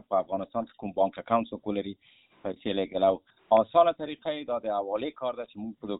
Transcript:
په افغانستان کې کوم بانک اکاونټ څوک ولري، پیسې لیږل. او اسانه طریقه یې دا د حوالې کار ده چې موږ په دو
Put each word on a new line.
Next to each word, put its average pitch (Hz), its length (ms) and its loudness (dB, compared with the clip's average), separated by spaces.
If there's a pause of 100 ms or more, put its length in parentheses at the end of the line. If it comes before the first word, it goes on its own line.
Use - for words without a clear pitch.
په 98 100 4
افغانستان 95 460 -4
کې - 180 -20
کوم 98 160 -6
بانک 95 200 2
اکاونټ 117 300 -2
څوک 104 180 -10
ولري، 101 280 -4 (480)
پیسې 98 340 -6
لیږل. 95 320 -2
او 95 60 4 (420)
اسانه 165 440 6
طریقه 151 340 -8
یې 147 160 -8
دا 120 80 -2
د 110 80 -6 (100)
حوالې 107 340 -2 (100)
کار 123 180 -2
ده 117 100 -8
چې - 140 -20
موږ 113 180 -8
په 107 80 -12
دو 101 100 -4